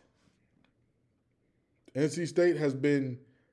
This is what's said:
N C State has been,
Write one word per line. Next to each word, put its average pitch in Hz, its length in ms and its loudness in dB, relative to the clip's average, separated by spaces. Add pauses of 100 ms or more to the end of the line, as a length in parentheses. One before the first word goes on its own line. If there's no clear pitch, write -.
(1900)
N 143 160 0
C 165 160 -4
State 175 320 2
has 147 160 0
been, 135 460 0 (340)